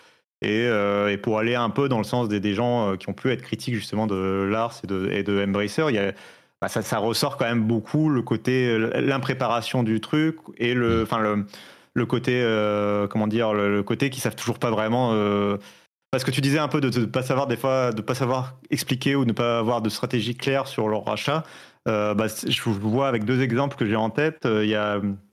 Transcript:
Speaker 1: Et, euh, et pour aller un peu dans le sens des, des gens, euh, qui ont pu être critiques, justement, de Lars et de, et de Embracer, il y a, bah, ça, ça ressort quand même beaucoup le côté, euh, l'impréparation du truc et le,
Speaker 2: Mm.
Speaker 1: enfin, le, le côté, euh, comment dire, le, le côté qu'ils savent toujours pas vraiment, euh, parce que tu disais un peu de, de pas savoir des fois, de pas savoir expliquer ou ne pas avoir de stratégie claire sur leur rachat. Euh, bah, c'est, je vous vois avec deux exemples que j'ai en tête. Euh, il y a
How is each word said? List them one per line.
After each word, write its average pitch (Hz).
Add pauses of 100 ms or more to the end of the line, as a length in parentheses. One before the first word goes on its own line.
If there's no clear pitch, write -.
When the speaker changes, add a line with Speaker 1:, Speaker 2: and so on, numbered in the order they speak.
(420)
Speaker 1:
Et, 107
euh, 101
et 101
pour 107
aller 117
un 120
peu 139
dans 123
le 104
sens 123
des, 104
des 104
gens, 117
euh, 95
qui -
ont 101
pu 131
être 127
critiques, -
justement, 107
de 95
Lars 117
et 90
de, 95
et 101
de 101
Embracer, 101
il 120
y 104
a, 98 (480)
bah, -
ça, 113
ça 110
ressort 117
quand 131
même 117
beaucoup 117
le 135
côté, 127
euh, 113
l'impréparation 127
du 110
truc 156 (220)
et 120
le, 117
Speaker 2:
Mm. 113
Speaker 1:
enfin, 113
le, 104 (480)
le 120
côté, 123
euh, 104
comment 107
dire, 110
le, 101
le 101
côté 120
qu'ils 127
savent 110
toujours 117
pas 120
vraiment, 113
euh, 101 (520)
parce 127
que 135
tu 135
disais 139
un 151
peu 151
de, 131
de 120
pas 127
savoir 135
des 123
fois, 131
de 107
pas 123
savoir 131 (140)
expliquer 135
ou 139
ne 117
pas 117
avoir 117
de 110
stratégie 120
claire 135
sur 117
leur 107
rachat. 143 (420)
Euh, 107
bah, 107
c'est, -
je -
vous 113
vois 110
avec 113
deux 127
exemples 135
que 117
j'ai 107
en 110
tête. 156
Euh, 107
il 107
y 107
a 104 (320)